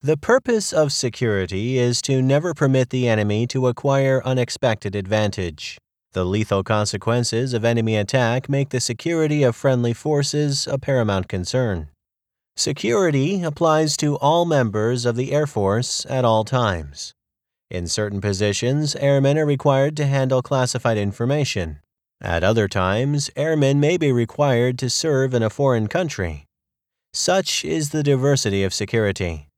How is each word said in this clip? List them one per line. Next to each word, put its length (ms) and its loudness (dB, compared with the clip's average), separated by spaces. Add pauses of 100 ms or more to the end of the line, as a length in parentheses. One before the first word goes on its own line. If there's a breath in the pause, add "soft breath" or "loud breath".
The 160 0
purpose 560 0
of 180 2
security 840 -2
is 260 0
to 200 0
never 320 2
permit 340 2
the 180 0
enemy 420 2
to 180 0
acquire 580 0
unexpected 720 -2
advantage. 800 -4 (380)
The 100 -2
lethal 380 0
consequences 920 -2
of 100 -2
enemy 340 2
attack 520 0
make 220 0
the 100 -2
security 600 0
of 120 4
friendly 380 0
forces 760 -2
a 120 -4
paramount 500 0
concern. 640 -2 (680)
Security 840 0
applies 560 0
to 180 0
all 300 2
members 580 0
of 100 0
the 180 -4
Air 140 0
Force 600 0
at 160 0
all 180 4
times. 680 -2 (580)
In 160 -6
certain 360 -4
positions, 720 0
airmen 400 2
are 80 2
required 540 2
to 80 0
handle 340 2
classified 560 0
information. 840 -2 (420)
At 200 0
other 240 4
times, 680 0
airmen 420 2
may 200 2
be 120 2
required 680 2
to 100 -4
serve 460 0
in 80 2
a 80 2
foreign 360 0
country. 600 -4 (680)
Such 500 0
is 280 -2
the 120 -2
diversity 600 2
of 80 -2
security. 840 -2